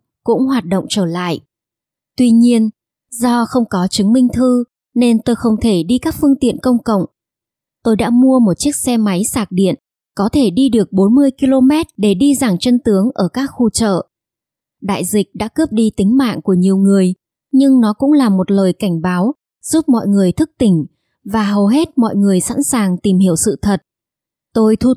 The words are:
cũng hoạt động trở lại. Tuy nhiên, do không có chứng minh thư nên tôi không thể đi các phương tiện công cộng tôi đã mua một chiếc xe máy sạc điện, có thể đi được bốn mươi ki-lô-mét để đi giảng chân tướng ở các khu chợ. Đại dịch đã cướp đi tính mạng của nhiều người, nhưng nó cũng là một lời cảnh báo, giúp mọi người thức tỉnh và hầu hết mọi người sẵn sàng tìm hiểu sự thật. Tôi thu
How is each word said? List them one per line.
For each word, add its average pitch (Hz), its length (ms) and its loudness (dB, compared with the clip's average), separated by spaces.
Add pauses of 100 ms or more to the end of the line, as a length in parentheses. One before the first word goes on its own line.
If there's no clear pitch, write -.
(240)
cũng 233 240 -2
hoạt 247 180 -2
động 180 240 -4
trở 196 160 -2
lại. 175 340 -6 (800)
Tuy 240 140 4
nhiên, 226 380 4 (420)
do 240 340 -2
không 247 240 -2
có 185 180 -2
chứng 208 260 0
minh 254 200 2
thư 247 300 0 (320)
nên 233 260 2
tôi 240 140 -2
không 220 260 -2
thể 196 220 0
đi 233 140 -2
các 320 240 -6
phương 277 180 2
tiện 240 220 -2
công 247 220 0
cộng 202 220 -2 (840)
tôi 220 80 2
đã 214 140 -2
mua 254 300 4
một 208 180 2
chiếc 285 180 -4
xe 240 220 -2
máy 208 260 -2
sạc 226 280 -6
điện, 180 240 0 (400)
có 202 180 -2
thể 269 160 2
đi 254 200 0
được 214 220 0
bốn 196 240 2
mươi 277 220 4
ki-lô-mét 269 500 2 (100)
để 202 160 0
đi 277 220 2
giảng 226 240 -2
chân 247 260 0
tướng 202 280 0
ở 180 200 -4
các 269 140 -6
khu 240 220 -2
chợ. 196 380 -2 (760)
Đại 190 240 -6
dịch 202 280 -2
đã 208 140 -8
cướp 311 240 -4
đi 220 260 0
tính 214 200 2
mạng 240 240 -2
của 196 120 -2
nhiều 190 240 2
người, 196 360 2 (380)
nhưng 269 280 4
nó 214 140 2
cũng 277 200 0
là 269 160 2
một 190 220 0
lời 196 220 2
cảnh 170 280 -4
báo, 180 320 -2 (280)
giúp 311 280 -2
mọi 233 180 0
người 196 240 2
thức 302 260 -2
tỉnh 180 280 0 (380)
và 196 200 -4
hầu 202 240 0
hết 302 300 0
mọi 226 180 0
người 202 240 2
sẵn 240 240 -4
sàng 202 340 -2
tìm 190 200 0
hiểu 185 180 2
sự 165 260 -2
thật. 202 200 -2 (720)
Tôi 220 220 2
thu 254 220 0